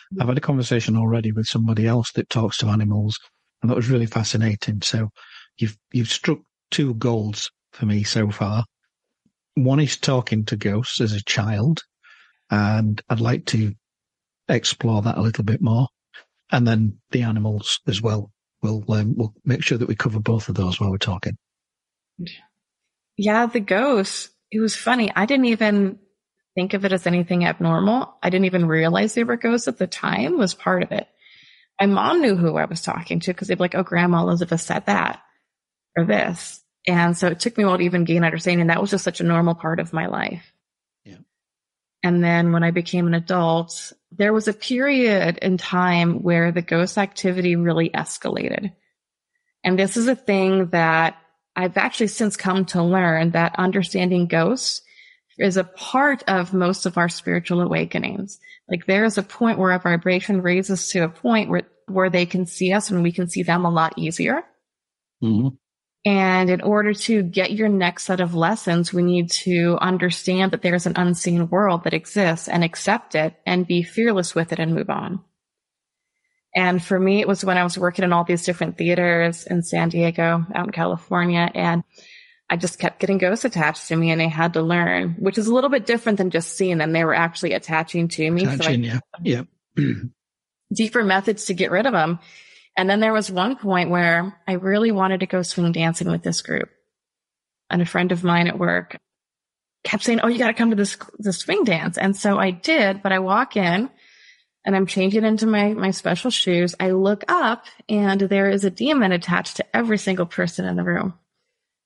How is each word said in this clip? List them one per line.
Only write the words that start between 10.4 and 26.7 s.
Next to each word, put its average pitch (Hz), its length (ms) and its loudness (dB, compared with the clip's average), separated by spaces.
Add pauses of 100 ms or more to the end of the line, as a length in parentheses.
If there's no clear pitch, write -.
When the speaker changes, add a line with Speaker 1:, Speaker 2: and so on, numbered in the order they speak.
Speaker 1:
to 107 100 -4
ghosts 104 460 -2
as 110 120 0
a 101 100 -4
child, 110 580 0 (680)
and 104 580 0
I'd 113 100 0
like 117 280 0
to 107 260 0 (760)
explore 113 540 0
that 113 160 -2
a - 40 -2
little 110 220 0
bit 107 200 0
more. 117 240 2 (640)
And 123 160 2
then 110 320 2 (100)
the 123 140 0
animals 107 640 -2
as 104 160 -2
well. 107 260 -2 (320)
We'll, 107 220 -2 (100)
um, 107 240 0
we'll 110 160 -2 (100)
make - 200 0
sure 120 160 0
that 120 80 -2
we - 80 -2
cover 110 240 -2
both 110 280 0
of - 60 -4
those 92 260 -2
while 98 120 0
we're 95 80 -2
talking. 98 360 -4 (1800)
Speaker 2:
Yeah, 214 300 2
the 233 120 -2
ghosts. 208 680 0 (220)
It 220 80 -2
was 220 160 0
funny. 233 400 0
I 190 100 0
didn't 262 200 2
even 208 540 2 (560)
think 185 180 -2